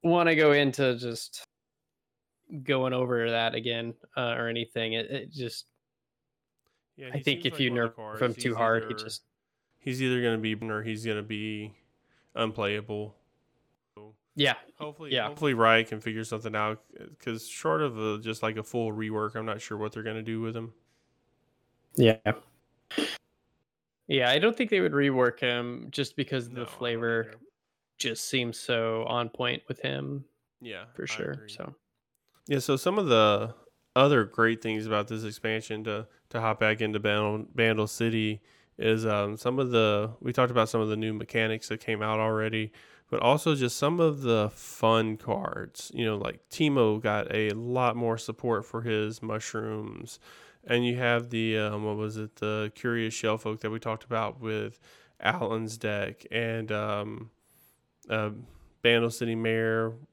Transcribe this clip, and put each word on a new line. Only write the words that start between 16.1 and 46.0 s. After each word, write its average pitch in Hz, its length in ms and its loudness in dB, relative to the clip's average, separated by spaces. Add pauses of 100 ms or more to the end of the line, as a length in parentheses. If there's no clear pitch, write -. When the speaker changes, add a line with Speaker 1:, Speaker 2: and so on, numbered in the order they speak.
Speaker 2:
something 110 320 -8
out, 107 280 -2 (360)
'cause 113 280 -8
short 156 340 -2
of 123 180 -2
a, 107 200 -2
just, 113 240 -6
like, 110 140 -2
a 107 60 -8
full 113 300 -2
rework, 107 420 -4
I'm 110 100 -6
not 107 160 -6
sure 107 160 -8
what 107 160 -6
they're 110 100 -8
gonna 110 200 -6
do 113 180 -4
with 113 140 -6
him. 113 180 -10 (1200)
Speaker 1:
Yeah. 110 460 4 (1700)
Yeah, 123 220 4
I 143 100 6
don't 226 180 4
think 233 120 0
they 190 120 4
would 170 120 2
rework 131 460 4
him 120 520 -2
just - 240 -4
because 131 340 -4
Speaker 2:
No, 123 120 -10
I - 0 -
Speaker 1:
the 117 40 -6
Speaker 2:
don't - 120 -16
Speaker 1:
flavor 117 500 0
Speaker 2:
either. - 140 -20 (580)
Speaker 1:
just 113 260 -4
seems 120 340 -2
so 113 460 0
on 120 240 -2
point 123 380 -4
with 131 140 -8
him. 139 440 -6 (340)
Speaker 2:
Yeah, 110 340 -12
Speaker 1:
For - 160 -8
Speaker 2:
I - 80 -6
Speaker 1:
sure, - 260 -8
Speaker 2:
agree. 104 140 -16
Speaker 1:
so. - 180 -12 (720)
Speaker 2:
Yeah, 143 120 0
so 135 180 2
some 190 220 0
of 185 80 0
the 110 480 6 (400)
other 131 300 6
great 113 360 2
things 110 260 -4
about 104 220 0
this 110 160 -6
expansion, 110 600 -6
to, 107 220 -4 (220)
to 113 120 -4
hop 110 180 0
back 110 220 4
into 107 180 0
Bandle, 107 460 2 (100)
Bandle 110 320 4
City, 110 540 0 (360)
is, 110 280 2
um, 104 320 0
some 127 220 -2
of 127 120 0
the, 110 500 4
we 127 120 -4
talked 123 180 4
about 113 180 4
some 113 120 2
of 107 80 0
the 107 80 0
new 110 160 -2
mechanics 110 560 -2
that 110 120 -4
came 107 200 -2
out 110 180 0
already, 110 520 0 (380)
but - 120 0
also 147 340 4
just 127 220 -2
some 160 220 0
of 151 220 2
the 110 300 2
fun 110 640 0
cards. - 800 -6
You 117 100 -2